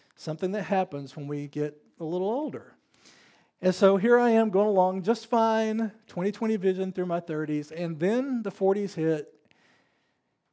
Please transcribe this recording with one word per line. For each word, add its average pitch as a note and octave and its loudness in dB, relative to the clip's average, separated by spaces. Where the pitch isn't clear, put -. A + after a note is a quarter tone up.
Something F3 -6
that G#3 -4
happens D#3 -4
when D3 -10
we C#3+ -6
get D3 -4
a F3 -8
little F3+ -2
older. A#3 -6
And F3+ 2
so G3 6
here A#3 4
I A#3+ 4
am A3 4
going G3 2
along F#3 2
just A3+ -2
fine, A3 0
twenty F#3 -4
twenty A3 -2
vision F#3+ -2
through F3+ -4
my E3+ -2
thirties, D3+ -4
and E3 -6
then A#3+ 0
the G3 -6
forties G3 0
hit, D#3+ 0